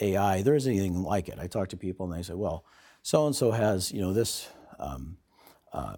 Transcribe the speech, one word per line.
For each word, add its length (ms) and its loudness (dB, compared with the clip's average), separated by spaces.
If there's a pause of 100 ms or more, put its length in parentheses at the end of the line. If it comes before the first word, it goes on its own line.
A 160 2
I, 240 2
there 140 4
isn't 160 2
anything 320 2
like 260 0
it. 100 -10
I 80 -6
talk 220 -4
to 80 -10
people 340 -6
and 60 -6
they 60 -6
say, 120 -10
"Well, 280 -4 (380)
so-and-so 500 4
has, 400 2
you 100 -4
know, 120 0
this, 340 0 (320)
um, 380 -8 (560)
uh, 240 -8